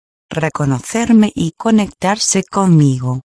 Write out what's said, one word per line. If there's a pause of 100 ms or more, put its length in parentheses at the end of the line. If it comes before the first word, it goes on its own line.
(280)
reconocerme
y
conectarse
conmigo.